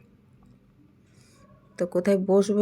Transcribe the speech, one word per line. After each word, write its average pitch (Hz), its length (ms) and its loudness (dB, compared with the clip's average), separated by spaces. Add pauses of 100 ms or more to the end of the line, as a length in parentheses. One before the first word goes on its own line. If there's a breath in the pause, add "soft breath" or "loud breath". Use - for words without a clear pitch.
(1800 soft breath)
তো - 100 -6
কোথায় 180 320 -2 (120)
বসবো 202 320 2